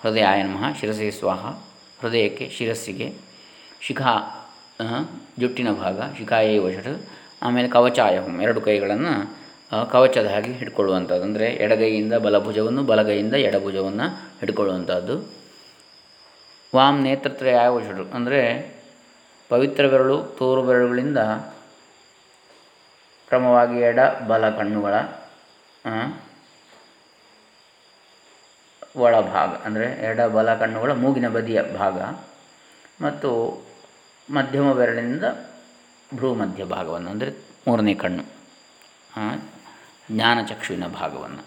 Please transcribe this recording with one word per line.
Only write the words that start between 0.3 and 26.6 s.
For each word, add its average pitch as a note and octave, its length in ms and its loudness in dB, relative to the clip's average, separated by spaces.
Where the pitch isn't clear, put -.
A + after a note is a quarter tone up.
ನಮಃ", G2 300 -4
"ಶಿರಸೇ G#2+ 380 -4
ಸ್ವಾಹ", G2+ 480 -4
ಹೃದಯಕ್ಕೆ, A#2 480 0
ಶಿರಸ್ಸಿಗೆ, A2+ 640 -6
ಶಿಖಾ, B2+ 640 -2
ಆ, A2+ 40 -6
ಜುಟ್ಟಿನ B2 320 -2
ಭಾಗ, F#2+ 300 -4
"ಶಿಖಾಯೈ A2 400 2
ವಷಟ್", G2 500 -4
ಆಮೇಲೆ B2 260 0
"ಕವಚಾಯ A#2+ 520 4
ಹುಂ", F2+ 220 -6
ಎರಡು A2 200 0
ಕೈಗಳನ್ನು, G#2 760 -2
ಆ, A2+ 120 -2
ಕವಚದ B2 440 4
ಹಾಗೆ G#2 260 -2
ಹಿಡ್ಕೊಳ್ಳುವಂಥದ್ದು, F#2 680 -2
ಅಂದರೆ G#2+ 220 -2
ಎಡಗೈಯಿಂದ A2 680 2
ಬಲಭುಜವನ್ನು, G#2+ 680 2
ಬಲಗೈಯಿಂದ G#2+ 500 2
ಎಡಭುಜವನ್ನು G2 960 -2
ಹಿಡ್ಕೊಳ್ಳುವಂಥದ್ದು. F#2+ 960 -4
"ವಾಂ C#3 260 6
ನೇತ್ರತ್ರಯಾಯ C3 680 2
ವಷಟ್" G2+ 460 -4
ಅಂದರೆ B2 580 -2
ಪವಿತ್ರ C#3 380 2
ಬೆರಳು, C3+ 360 4
ತೋರು C3 400 0
ಬೆರಳುಗಳಿಂದ B2 540 2
ಕ್ರಮವಾಗಿ B2 520 4
ಎಡ A#2+ 200 4
ಬಲ A2+ 500 2
ಕಣ್ಣುಗಳ, G#2 440 -2
ಆ, A#2+ 360 -6